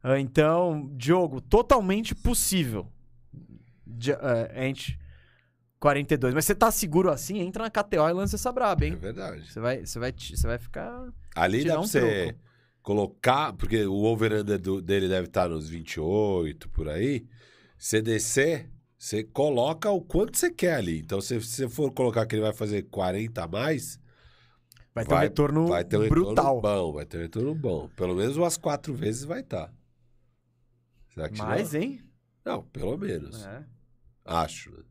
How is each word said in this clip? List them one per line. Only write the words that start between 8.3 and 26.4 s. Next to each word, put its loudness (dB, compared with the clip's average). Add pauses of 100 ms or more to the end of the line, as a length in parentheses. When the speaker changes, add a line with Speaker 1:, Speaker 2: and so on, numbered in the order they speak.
Speaker 1:
essa -4
braba, 2
hein? -2
Speaker 2:
É -8
verdade. -10
Speaker 1:
Você -10
vai, -2
você -10
vai -4
te, -12
você 2
vai -2
ficar -10 (220)
Speaker 2:
Ali 4
Speaker 1:
tirar 0
Speaker 2:
dá 4
pra 0
Speaker 1:
um -2
Speaker 2:
você 2
Speaker 1:
troco. -8 (420)
Speaker 2:
colocar, 0
porque 0
o 0
over-under 2
do, -2
dele 2
deve 0
tá 2
nos -4
vinte -10
e -8
oito, 0
por -4
aí. -2 (520)
Você 0
descer, 0 (260)
você -4
coloca 0
o 2
quanto 0
você 2
quer 0
ali. -2
Então, -4
se, -4
se -10
você -4
for -2
colocar 2
que -4
ele 2
vai 0
fazer -2
quarenta -4
a -8
mais, -4 (920)
Speaker 1:
Vai -4
ter 0
um 6
Speaker 2:
vai, 6
Speaker 1:
retorno 2
Speaker 2:
vai 2
ter 0
um 4
Speaker 1:
brutal. 4